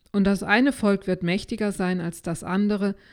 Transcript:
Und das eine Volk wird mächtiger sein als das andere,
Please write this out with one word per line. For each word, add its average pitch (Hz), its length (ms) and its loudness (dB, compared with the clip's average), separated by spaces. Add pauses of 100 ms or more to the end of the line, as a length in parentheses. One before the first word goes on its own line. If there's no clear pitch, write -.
(120)
Und 202 140 2
das 196 180 2
eine 254 300 4
Volk 202 340 0
wird 180 160 -2
mächtiger 208 480 -2
sein 185 300 -2
als 170 200 -8
das 170 220 -6
andere, 196 540 0 (160)